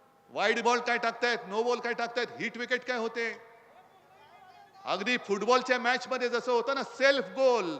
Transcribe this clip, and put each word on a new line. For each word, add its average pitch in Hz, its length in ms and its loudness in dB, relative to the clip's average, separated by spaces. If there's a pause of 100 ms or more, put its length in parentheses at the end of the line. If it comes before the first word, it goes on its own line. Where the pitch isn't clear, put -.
(300)
वाईड 214 320 2
बॉल 233 180 4
काय 233 180 0
टाकतायत, 233 480 0
नो 202 160 0
बॉल 240 180 0
काय 240 140 -4
टाकतायत, 233 320 -2 (120)
हिट 226 180 -6
विकेट 247 280 -2
काय 254 120 -4
होते? 226 300 -4 (1600)
अगदी 202 320 0
फुटबॉलच्या 240 640 2
मॅचमध्ये 247 500 0
जसं 240 240 -2
होतं 240 220 2
ना 269 80 -2
सेल्फ 254 420 2
गोल, 196 560 2